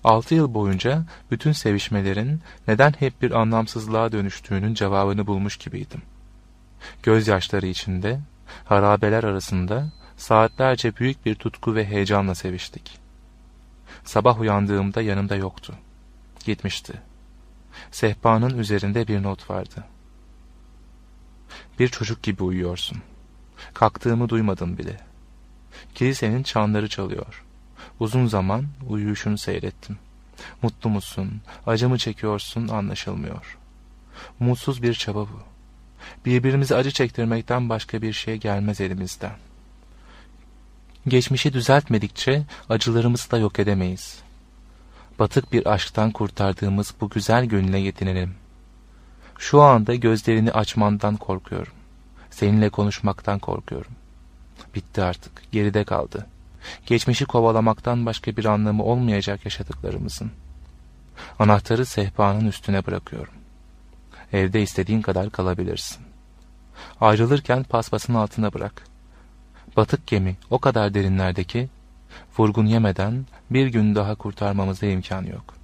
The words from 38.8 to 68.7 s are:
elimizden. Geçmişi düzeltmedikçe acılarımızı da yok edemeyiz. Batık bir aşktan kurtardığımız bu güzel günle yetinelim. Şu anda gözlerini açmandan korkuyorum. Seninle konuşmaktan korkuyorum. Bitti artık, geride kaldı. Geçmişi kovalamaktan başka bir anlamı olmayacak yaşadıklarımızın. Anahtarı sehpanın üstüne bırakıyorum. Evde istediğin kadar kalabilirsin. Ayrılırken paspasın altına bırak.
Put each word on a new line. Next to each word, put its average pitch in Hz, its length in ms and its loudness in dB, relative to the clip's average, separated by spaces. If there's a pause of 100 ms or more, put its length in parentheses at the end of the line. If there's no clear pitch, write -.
elimizden. 95 520 -6 (1800)
Geçmişi 127 440 2
düzeltmedikçe 131 920 2 (240)
acılarımızı 117 640 2
da 120 80 2
yok 107 200 2
edemeyiz. 95 640 -2 (960)
Batık 110 340 2
bir 113 200 2
aşktan 107 380 0
kurtardığımız 101 880 -2
bu 104 100 -4
güzel 117 360 2
günle 98 320 0
yetinelim. 95 560 -2 (1040)
Şu 147 240 6
anda 120 320 8
gözlerini 113 580 2
açmandan 104 640 0
korkuyorum. 95 560 -6 (580)
Seninle 107 380 4
konuşmaktan 101 720 -2
korkuyorum. - 540 -8 (840)
Bitti 104 280 -4
artık, - 500 -6
geride 104 320 2
kaldı. - 420 -4 (600)
Geçmişi 120 380 0
kovalamaktan 113 840 2
başka 110 300 -6
bir 110 80 -4
anlamı 107 400 2
olmayacak 107 600 0
yaşadıklarımızın. - 840 -8 (1080)
Anahtarı 110 480 4
sehpanın 104 600 0
üstüne 98 400 -2
bırakıyorum. - 460 -8 (1000)
Evde 98 300 2
istediğin 101 400 0
kadar 98 280 -2
kalabilirsin. 92 680 -4 (1040)
Ayrılırken 123 600 4
paspasın 120 520 -2
altına 107 380 0
bırak. - 320 -10 (920)